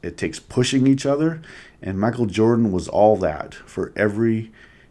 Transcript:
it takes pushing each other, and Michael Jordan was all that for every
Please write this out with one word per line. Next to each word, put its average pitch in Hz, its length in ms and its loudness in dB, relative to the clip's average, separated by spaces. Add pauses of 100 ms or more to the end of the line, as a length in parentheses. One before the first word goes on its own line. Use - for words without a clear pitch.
it 87 160 -12
takes - 220 -6
pushing 127 480 0
each 139 200 2
other, 156 340 0 (400)
and 95 200 -6
Michael 120 260 0
Jordan 110 460 2
was 90 160 -4
all 107 300 4
that 78 360 -4
for - 400 -8
every 110 560 0 (400)